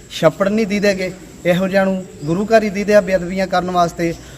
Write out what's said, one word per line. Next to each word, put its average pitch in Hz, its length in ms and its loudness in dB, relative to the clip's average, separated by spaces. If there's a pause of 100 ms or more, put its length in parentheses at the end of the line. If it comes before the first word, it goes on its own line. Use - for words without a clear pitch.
(100)
ਛੱਪੜ 180 380 0
ਨਹੀਂ 214 180 0
ਦੀਦੇ 202 280 0
ਗੇ। 185 180 -6 (340)
ਇਹੋ 180 220 2
ਜਿਹਿਆਂ 190 180 2
ਨੂੰ 185 180 -2 (200)
ਗੁਰੂ 170 200 -2
ਘਰ 214 180 4
ਹੀ 214 80 -2
ਦੀਦੇ 202 240 0
ਆ 208 60 8
ਬੇਅਦਬੀਆਂ 190 460 0
ਕਰਨ 180 240 -2
ਵਾਸਤੇ। 170 440 0 (240)